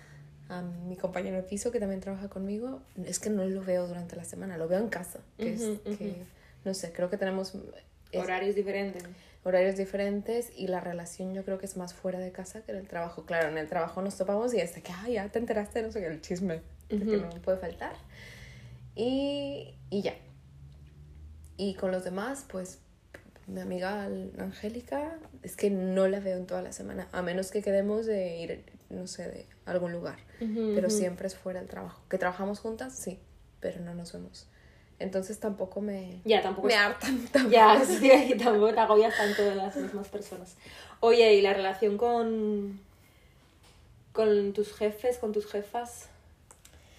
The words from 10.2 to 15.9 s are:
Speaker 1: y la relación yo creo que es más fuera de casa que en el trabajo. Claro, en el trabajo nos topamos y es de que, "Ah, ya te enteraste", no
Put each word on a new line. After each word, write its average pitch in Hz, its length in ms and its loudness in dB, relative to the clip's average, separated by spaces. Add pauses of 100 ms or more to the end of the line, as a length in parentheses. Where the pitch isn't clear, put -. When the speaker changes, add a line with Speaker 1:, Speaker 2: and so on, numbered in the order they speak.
Speaker 1:
y 185 120 -6
la 185 120 -2
relación 175 540 -8
yo 190 100 -6
creo 190 140 -4
que 190 80 -10
es 190 100 -12
más 180 180 -10
fuera 185 260 -6
de 185 120 -8
casa 190 300 -14
que 220 100 -14
en 202 60 -6
el 190 100 -12
trabajo. 175 380 -8
Claro, 165 240 2
en 160 80 -4
el 156 100 -4
trabajo 170 340 -2
nos 202 160 -4
topamos 208 360 0
y 220 80 2
es 170 140 -4
de 170 60 -16
que, - 120 -12
"Ah, 196 160 -8
ya 208 200 -2
te 233 100 -4
enteraste", 226 420 -2
no 220 100 -6